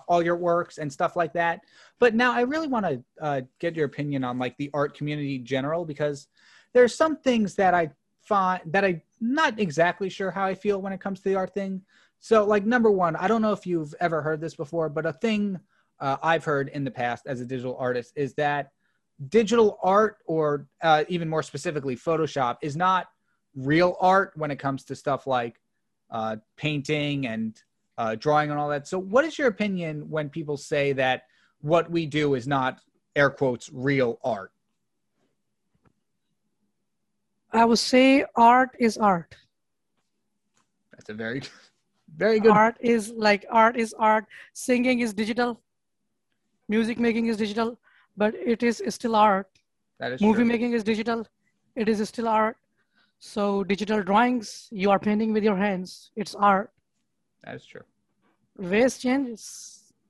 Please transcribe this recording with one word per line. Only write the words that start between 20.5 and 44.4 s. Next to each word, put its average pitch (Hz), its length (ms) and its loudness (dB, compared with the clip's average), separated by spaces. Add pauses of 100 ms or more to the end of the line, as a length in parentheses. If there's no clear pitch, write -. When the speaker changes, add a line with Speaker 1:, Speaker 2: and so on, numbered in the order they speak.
Speaker 1:
uh, 156 260 4
even 170 200 -4
more 156 140 -2
specifically 143 540 -6
Photoshop, 143 640 -2
is 147 140 -6
not 185 320 0 (460)
real 160 460 2
art 185 340 4
when 151 160 -6
it 139 80 -6
comes 143 260 -4
to 135 120 -10
stuff - 300 -4
like, 120 340 -2 (500)
uh, 110 260 -6 (200)
painting 147 680 -4
and, 113 360 -8 (360)
uh, 113 160 -2
drawing 151 360 0
and 147 80 -6
all 147 100 -4
that. 143 200 -6
So 190 100 -6
what 196 260 2
is 320 140 -8
your 285 100 0
opinion 175 600 -6
when 151 220 -4
people 147 260 -8
say 139 380 -2
that 131 300 0 (360)
what 165 300 2
we 170 160 -2
do 147 280 0
is 127 140 -6
not, 131 320 -2 (340)
air 143 160 4
quotes, 131 400 -4
real 131 540 -2
art? 104 280 -6 (3000)
Speaker 2:
I 226 120 6
would 233 140 4
say 269 460 6 (100)
art 247 440 6
is 226 180 0
art. 190 400 0 (1600)
Speaker 1:
That's - 180 -20
a 107 40 -12
very, 113 280 -8 (360)
<laughs> - 380 -20
very 214 240 0
good 214 120 6
Speaker 2:
Art 220 280 4
is, 233 320 0
like, 214 380 2
art 233 260 4
is 226 220 -4
art. 214 260 2 (300)